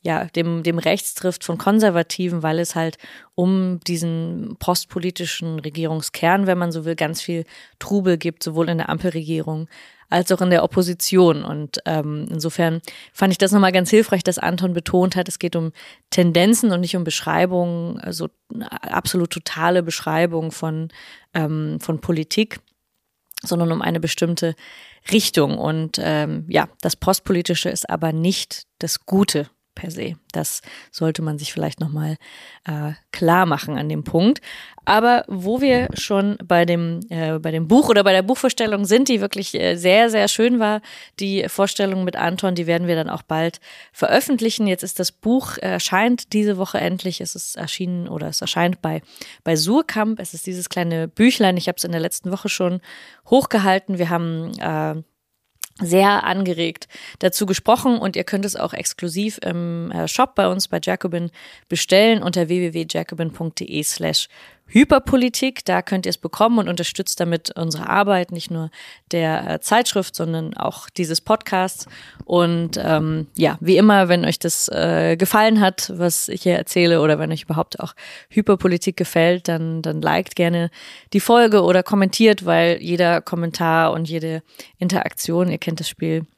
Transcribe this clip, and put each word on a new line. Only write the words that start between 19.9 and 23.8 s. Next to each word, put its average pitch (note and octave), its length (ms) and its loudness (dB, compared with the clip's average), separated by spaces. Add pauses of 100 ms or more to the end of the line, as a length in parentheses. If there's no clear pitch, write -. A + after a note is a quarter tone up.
von, D#3+ 380 -6 (440)
ähm, D#3 460 -2
von D#3+ 220 -4
Politik, E3+ 580 -2 (840)
sondern E3+ 300 0
um E3 100 -2